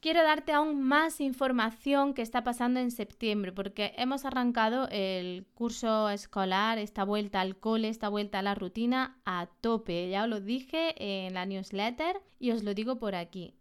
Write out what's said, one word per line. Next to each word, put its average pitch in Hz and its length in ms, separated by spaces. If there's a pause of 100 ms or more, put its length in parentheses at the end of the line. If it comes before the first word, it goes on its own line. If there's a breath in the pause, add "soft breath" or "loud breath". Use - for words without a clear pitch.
quiero 320 240
darte 302 260
aún 294 320
más 294 380
información 262 920
que 254 100
está 226 200
pasando 247 380
en 247 100
septiembre, 208 640
porque 202 440
hemos 269 280
arrancado 247 680
el 185 640
curso 220 560
escolar, 202 680
esta 208 260
vuelta 202 360
al 190 160
cole, 220 320
esta 220 200
vuelta 208 320
a - 20
la 202 140
rutina 240 680
a 175 240 (120)
tope. 190 500
Ya 196 140
os 233 40
lo 214 120
dije 262 580
en 190 360
la 185 120
newsletter 226 760 (200 soft breath)
y 247 100
os 226 140
lo 202 100
digo 226 240
por 208 160
aquí. 170 460